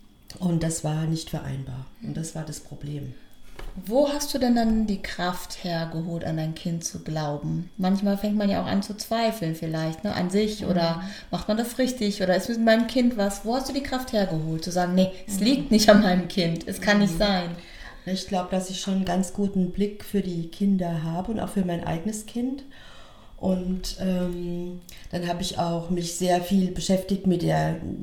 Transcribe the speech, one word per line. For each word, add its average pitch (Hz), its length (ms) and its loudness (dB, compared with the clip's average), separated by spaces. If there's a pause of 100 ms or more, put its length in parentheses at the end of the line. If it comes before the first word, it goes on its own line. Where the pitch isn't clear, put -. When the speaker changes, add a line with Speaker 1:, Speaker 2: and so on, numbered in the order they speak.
(380)
Speaker 1:
Und 170 240 2
das 165 220 -2
war 156 200 0
nicht 160 240 -2
vereinbar. 135 560 -6 (180)
Und 147 140 -6
das 160 180 -6
war 160 120 -6
das 151 140 -10
Problem. 143 520 -8 (760)
Speaker 2:
Wo 269 240 4
hast 294 240 -2
du 277 40 0
denn 240 160 4
dann 220 320 4
die 196 140 0
Kraft - 640 -4
hergeholt, 165 600 -4
an 160 120 -2
dein 160 180 -2
Kind 165 300 -4
zu - 180 -8
glauben? 156 760 -4
Manchmal 196 400 2
fängt 208 180 0
man 202 140 2
ja 190 120 2
auch 185 40 -4
an 196 160 2
zu 202 160 -8
zweifeln 220 560 0
vielleicht, 160 500 -4
ne, 202 100 -2
an 180 140 0
sich. 214 320 0
Speaker 1:
Mhm. - 80 -4
Speaker 2:
Oder 170 340 2 (280)
macht - 180 -4
man 214 80 2
das 233 220 -2
richtig? 247 440 0
Oder 185 140 4
ist 190 140 0
mit 226 120 0
meinem 226 240 6
Kind 240 300 2
was? 202 300 0
Wo 233 80 0
hast 269 160 -2
du - 20 -4
die 277 100 -2
Kraft - 300 -4
hergeholt, 160 500 0
zu 180 80 -6
sagen, 180 240 2
„Nee, 185 160 6 (160)
es 196 140 -4
Speaker 1:
Mhm. 202 40 2
Speaker 2:
liegt 262 260 2
nicht 214 180 6
an 208 140 12
meinem 180 260 4
Kind, 165 400 0
es 190 140 -8
kann 208 160 4
nicht 196 160 4
Speaker 1:
Mhm. 165 40 0
Speaker 2:
sein“? 185 320 2 (540)
Speaker 1:
Ich 185 220 -4
glaub, 180 240 -2
dass 185 180 0
ich - 120 -6
schon 190 140 -2
einen 190 120 2
ganz 180 260 0
guten 190 380 0
Blick 208 340 -2
für 202 160 0
die 170 280 -2
Kinder 180 540 0
habe 170 300 -2
und 214 80 -2
auch 196 100 -4
für 196 140 0
mein 170 200 -2
eigenes 170 420 -4
Kind. 262 380 -6 (800)
Und, 185 580 -2
ähm, 180 800 -2 (300)
dann 175 160 -4
habe 175 160 -2
ich - 160 -4
auch 170 320 0
mich 170 240 -2
sehr 180 260 2
viel 185 300 2
beschäftigt 190 560 0
mit 170 160 4
der, 156 380 2 (220)